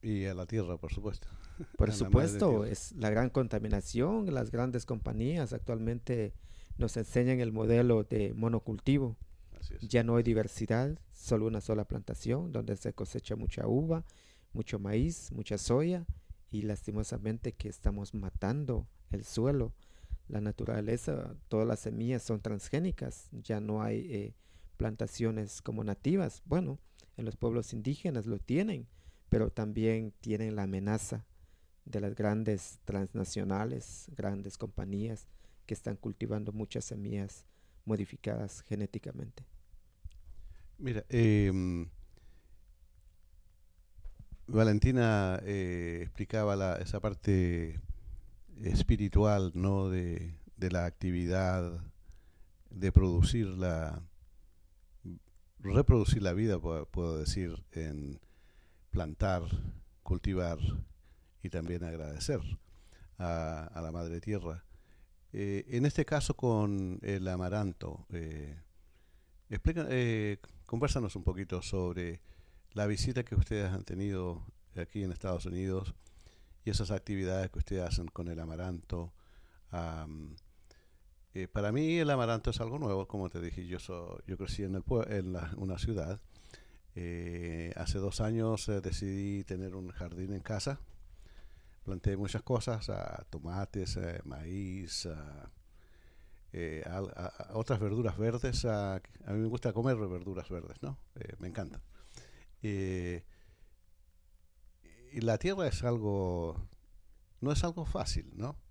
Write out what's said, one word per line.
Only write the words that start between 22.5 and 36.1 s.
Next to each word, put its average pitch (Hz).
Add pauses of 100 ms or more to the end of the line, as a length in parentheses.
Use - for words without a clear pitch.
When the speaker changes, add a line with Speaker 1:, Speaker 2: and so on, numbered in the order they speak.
Speaker 2:
ya 110
no 107
hay, 110 (140)
eh, 104 (440)
plantaciones 110
como 110
nativas. 135
Bueno, 147 (380)
en 113
los 107
pueblos 117
indígenas 120
lo 110
tienen, 156 (400)
pero 110
también 110
tienen 107
la 101
amenaza 104 (580)
de 104
las 101
grandes 107
transnacionales, 101 (100)
grandes 98
compañías 104 (380)
que 110
están 104
cultivando 107